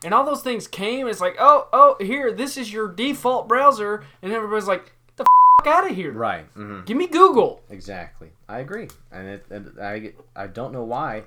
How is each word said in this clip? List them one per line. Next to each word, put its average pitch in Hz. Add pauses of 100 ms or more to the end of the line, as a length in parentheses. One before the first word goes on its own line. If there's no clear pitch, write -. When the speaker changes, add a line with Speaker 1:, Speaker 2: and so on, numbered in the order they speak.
Speaker 1:
and 170
all 262
those 285
things 240
came, 240
it's 202
like, -
"Oh, 277
oh, 277
here, 247
this 269
is 214
your 214
default 240
browser," 226 (180)
and 190
everybody's 214
like, 185 (160)
"Get -
the - (360)
f-, -
outta 349
here. 175
Speaker 2:
Right. 104
Mm-hmm. 104
Speaker 1:
Give 220
me 359
Google." 311
Speaker 2:
Exactly. 87 (180)
I 110
agree. 175 (200)
And 95
it, 98
and 101
I, 104 (240)
I 98
don't 117
know 123
why 117